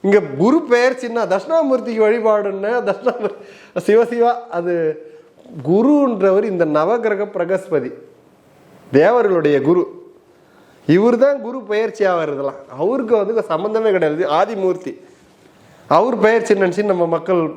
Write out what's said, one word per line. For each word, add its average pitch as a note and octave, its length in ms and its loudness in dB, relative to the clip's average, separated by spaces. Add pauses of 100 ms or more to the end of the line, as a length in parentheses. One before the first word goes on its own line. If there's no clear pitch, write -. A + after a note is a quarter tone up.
இங்க G3+ 200 4
குரு E3+ 380 2 (120)
பெயர்ச்சின்னா A#3+ 560 0
தட்சிணாமூர்த்திக்கு A#3 800 0
வழிபாடுன்னா G#3 680 0 (100)
தட்சிணாமூர்த்தி G#3 600 -4 (420)
சிவசிவா. A#3 460 2 (180)
அது F3 240 -4 (880)
குருன்றவர் G#3 840 2
இந்த F#3 200 0
நவகிரக G3 600 0
பிரகஸ்பதி F3 680 -4 (1000)
தேவர்களுடைய E3+ 680 2
குரு, E3+ 220 2 (1040)
இவர் G#3+ 320 4
தான் C#4 220 2
குரு A#3+ 180 -10
பெயர்ச்சி G#3+ 460 -4
ஆவறதெல்லாம். D3 560 -2 (180)
அவருக்கு A3+ 380 0
வந்து G#3 260 0
சம்பந்தமே G#3+ 480 -2
கிடையாது. E3 380 0
ஆதிமூர்த்தி F#3 640 -2 (960)
அவர் G#3+ 300 2
பெயர்ச்சி A3 360 2
நினைச்சு F#3+ 300 -2
நம்ம F3+ 220 0
மக்கள் E3 340 -2 (160)